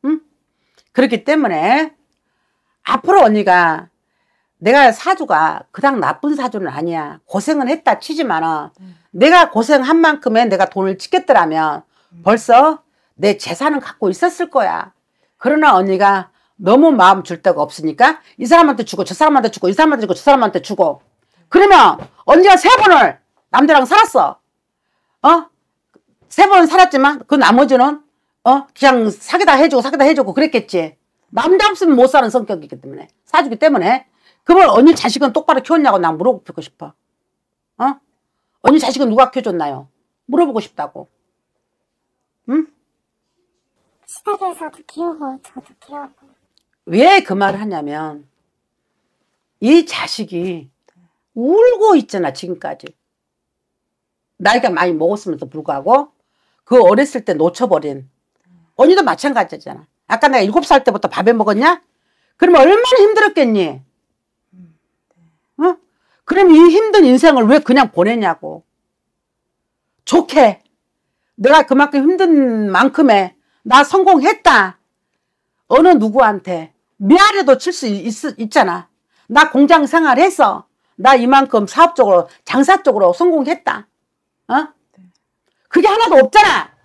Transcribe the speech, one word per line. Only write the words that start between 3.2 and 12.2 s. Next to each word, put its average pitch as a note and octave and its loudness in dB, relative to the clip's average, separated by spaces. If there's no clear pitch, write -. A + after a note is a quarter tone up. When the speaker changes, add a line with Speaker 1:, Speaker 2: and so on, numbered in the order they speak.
Speaker 1:
언니가 F3+ 0
내가 B3 2
사주가 G#3 -4
그닥 C#4 -4
나쁜 F#3+ -6
사주는 A3+ -8
아니야. D3+ -10
고생은 C4 -4
했다 B3 -4
치지만은 E3 -6
Speaker 2:
네. F#3+ -20
Speaker 1:
내가 D#4+ 2
고생한 C4 -2
만큼의 C#4+ 0
내가 F#3+ -2
돈을 F#3+ -6
지켰더라면 D#3+ -2
Speaker 2:
음. E3+ -20